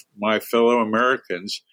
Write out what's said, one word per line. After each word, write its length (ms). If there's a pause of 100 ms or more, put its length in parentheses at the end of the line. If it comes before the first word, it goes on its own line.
(180)
my 240
fellow 380
Americans 840 (100)